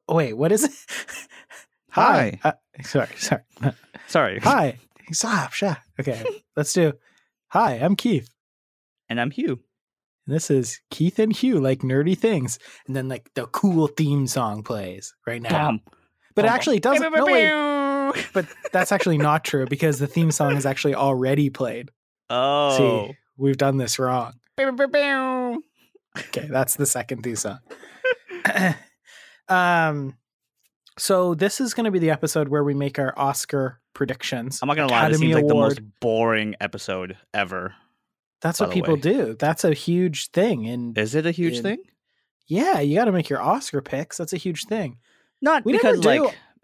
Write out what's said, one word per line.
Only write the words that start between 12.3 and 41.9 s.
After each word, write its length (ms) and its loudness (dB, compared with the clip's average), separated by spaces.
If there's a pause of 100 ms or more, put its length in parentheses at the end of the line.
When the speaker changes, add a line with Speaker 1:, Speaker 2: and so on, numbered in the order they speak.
Speaker 1:
And 100 -8
then, 140 -4
like, 240 -12
the 140 -6
cool 400 2
theme 400 0
song 340 -2
plays 540 -10 (100)
right 160 -6
now. 80 -8
Speaker 2:
Bum. 320 0 (540)
Speaker 1:
But 80 4
Speaker 2:
Bum, 100 4
Speaker 1:
actually, 240 2
it 60 -2
Speaker 2:
bum. 160 2
Speaker 1:
doesn't. 140 -2
Speaker 2:
Pew, 120 4
pew, 0 -
Speaker 1:
No, 880 2
wait. 100 -6
Speaker 2:
pew. 60 -
<laughs> 40 -20
Speaker 1:
But 120 0 (260)
that's 200 0
actually 260 2
not 260 2
true 220 0
because 320 0
the 100 -2
theme 240 2
song 260 2
is 100 -2
actually 280 0
already 540 2
played. 400 -6 (400)
Speaker 2:
Oh. 480 2 (300)
Speaker 1:
See, 100 -16 (200)
we've 200 2
done 200 2
this 200 -2
wrong. 360 -2 (240)
Speaker 2:
Pew, 160 0
pew, 140 0
pew. 760 -2 (540)
Speaker 1:
Okay, 320 -10
that's 260 0
the 100 -2
second 380 -6
theme 140 -6
song. 260 -8
<laughs> 60 -20 (760)
<clears throat> 300 0 (720)
Um, 680 0 (800)
so 380 2
this 260 0
is 140 -2
gonna 160 0
be 80 2
the 100 4
episode 380 0
where 160 0
we 100 0
make 240 -2
our 180 -2
Oscar 640 -2 (140)
predictions. 640 -6
Speaker 2:
I'm 80 -4
not 80 2
gonna 160 2
lie, 180 4
this 80 4
Speaker 1:
Academy 160 4
Speaker 2:
seems 20 4
like 120 4
the 60 6
most 260 4
Speaker 1:
Award. 200 -18
Speaker 2:
boring 600 0
episode 560 -6 (160)
ever, 440 -4 (640)
Speaker 1:
That's 180 -2
Speaker 2:
by 60 2
Speaker 1:
what 60 -4
Speaker 2:
the 100 -6
Speaker 1:
people 140 2
Speaker 2:
way. 60 -4
Speaker 1:
do. 360 0
That's 260 -2
a 120 4
huge 560 -2
thing 340 0
in 300 -8
Speaker 2:
Is 180 -2
it 140 0
a 40 0
huge 260 -2
Speaker 1:
in 60 -6
Speaker 2:
thing? 140 -2 (720)